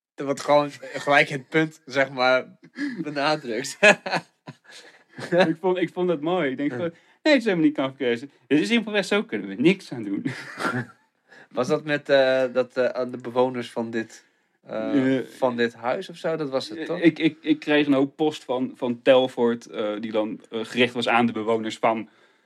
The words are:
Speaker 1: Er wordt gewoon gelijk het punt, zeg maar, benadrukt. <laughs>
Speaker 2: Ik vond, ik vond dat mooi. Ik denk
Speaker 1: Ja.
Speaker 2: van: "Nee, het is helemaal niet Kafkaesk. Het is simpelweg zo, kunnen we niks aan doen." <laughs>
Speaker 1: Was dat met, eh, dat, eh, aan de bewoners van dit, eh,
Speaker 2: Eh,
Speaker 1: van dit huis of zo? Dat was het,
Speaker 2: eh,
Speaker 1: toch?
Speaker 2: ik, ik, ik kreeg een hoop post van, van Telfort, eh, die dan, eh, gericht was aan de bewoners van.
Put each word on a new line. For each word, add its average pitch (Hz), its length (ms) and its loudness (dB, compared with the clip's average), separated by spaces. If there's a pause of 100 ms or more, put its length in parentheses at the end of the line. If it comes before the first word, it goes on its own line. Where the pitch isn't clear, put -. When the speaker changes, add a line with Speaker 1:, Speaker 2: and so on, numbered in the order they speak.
(160)
Speaker 1:
Er 143 100 -10
wordt 135 160 -4
gewoon 147 300 2 (100)
gelijk 143 480 2
het 143 200 -10
punt, 156 380 0
zeg 135 240 0
maar, 127 480 0 (440)
benadrukt. 143 800 -4
<laughs> - 1700 0
Speaker 2:
Ik 160 120 -2
vond, 185 180 0
ik 170 140 -2
vond 180 160 -2
dat 160 120 0
mooi. 160 300 0
Ik 131 60 -6
denk 143 140 -2
Speaker 1:
Ja. 127 60 -6
Speaker 2:
van: 110 100 -4 (360)
"Nee, - 100 4
het 285 40 6
is 226 80 -2
helemaal 175 200 2
niet 147 100 4
Kafkaesk. 131 480 -2 (260)
Het 151 120 4
is 202 80 -2
simpelweg 214 360 0
zo, 208 200 0
kunnen - 240 -8
we 98 60 -8
niks 160 380 0
aan 123 120 -8
doen." 101 200 -4 (640)
<laughs> - 600 -20
Speaker 1:
Was 123 180 -4
dat 151 160 -2
met, 147 240 -4
eh, 131 440 4
dat, 123 240 -2
eh, 127 80 2
aan 123 260 -2
de 127 60 -8
bewoners 123 540 -2
van 117 200 -6
dit, 113 340 -8 (420)
eh, 131 520 0
Speaker 2:
Eh, 117 80 -6
Speaker 1:
van 123 300 -2
dit 117 180 0
huis 123 340 -6
of 170 80 -18
zo? 160 200 -4
Dat 151 140 -6
was 131 180 -4
het, 165 100 -12
Speaker 2:
eh, 160 80 -8
Speaker 1:
toch? 170 140 -6
Speaker 2:
ik, 160 180 4
ik, 156 220 0
ik 151 200 0
kreeg 151 260 2
een 143 60 2
hoop 135 240 2
post 151 280 -2
van, 127 300 -4
van 120 280 -6
Telfort, 127 640 4
eh, 107 340 -6
die 113 120 -8
dan, 110 280 -2 (100)
eh, 113 140 -6
gericht 120 300 0
was 120 140 -2
aan 117 180 4
de 113 60 -2
bewoners 110 460 -2
van. 113 300 0 (380)